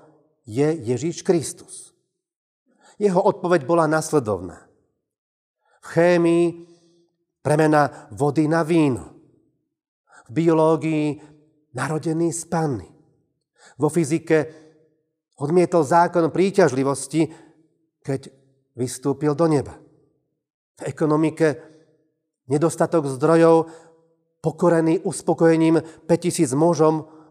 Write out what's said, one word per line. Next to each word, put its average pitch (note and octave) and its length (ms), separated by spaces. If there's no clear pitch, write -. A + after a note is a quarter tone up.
je B2 240
Ježiš B2+ 400
Kristus, - 720
jeho F#3+ 240
odpoveď F3 480
bola E3 240
nasledovná. A2 760
V - 80
chémii E3+ 540
premena D3+ 720
vody C#3+ 320
na E3 160
víno. D3+ 480
V - 40
biológii D#3 880
narodený D#3 560
z - 160
panny. D3 400
Vo C#3+ 160
fyzike D#3 560
odmietol E3 480
zákon E3+ 480
príťažlivosti, D#3 960
keď - 320
vystúpil C#3 560
do E3 160
neba. C3 240
V - 80
ekonomike D#3 600
nedostatok D#3 640
zdrojov, E3 560
pokorený E3 640
uspokojením E3 800
päťtisíc E3 480
mužom, D#3 560